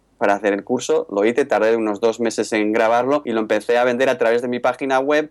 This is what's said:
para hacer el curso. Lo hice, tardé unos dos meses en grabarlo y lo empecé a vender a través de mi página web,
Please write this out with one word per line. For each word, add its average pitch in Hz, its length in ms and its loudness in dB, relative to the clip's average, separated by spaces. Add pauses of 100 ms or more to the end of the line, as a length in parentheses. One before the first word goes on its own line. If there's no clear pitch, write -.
(240)
para 101 120 2
hacer 101 180 0
el - 100 -4
curso. 127 480 -2
Lo 101 140 0
hice, 120 180 2
tardé 110 320 2
unos 107 240 -2
dos 113 220 0
meses 110 320 -4
en 107 180 0
grabarlo 120 540 2
y 120 80 -6
lo 110 80 -2
empecé 110 360 0
a 123 60 2
vender 127 240 0
a 127 100 0
través 120 240 2
de 127 60 -6
mi 123 120 -4
página 131 400 -2
web, 151 320 0